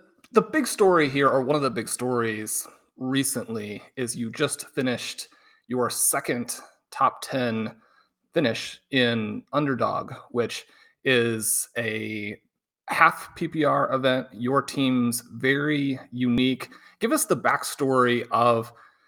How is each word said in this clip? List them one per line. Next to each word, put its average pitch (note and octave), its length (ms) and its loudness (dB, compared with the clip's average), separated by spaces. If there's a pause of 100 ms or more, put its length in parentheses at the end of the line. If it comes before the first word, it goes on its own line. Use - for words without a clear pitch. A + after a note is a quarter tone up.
(320)
the G#3+ 100 6
big C4+ 240 0
story F3 440 6
here, C#3 200 4
or C3 140 4
one C#3 120 2
of D3 60 0
the C3+ 80 2
big A2 180 -4
stories A2+ 800 -2 (300)
recently, A2+ 880 -4 (120)
is B2 200 -6
you A2+ 160 -6
just - 380 -4
finished - 580 -4 (400)
your B2 220 0
second B2 680 -2 (360)
top - 300 0
ten A2+ 540 -2 (580)
finish A#2+ 460 -2 (120)
in A#2 520 0 (100)
Underdog, B2 600 0 (180)
which A#2 340 -4 (380)
is A#2 640 0 (100)
a G#2+ 600 -4 (480)
half - 480 0
P E3+ 120 -4
P D3+ 180 -2
R C#3 280 0
event. C3 380 0
Your B2 300 0
team's B2+ 600 0 (120)
very C#3 640 0 (120)
unique. B2 580 0 (300)
Give A3+ 120 0
us D#4 140 0
the E3 120 0
backstory B2 920 2
of A#2 400 2 (360)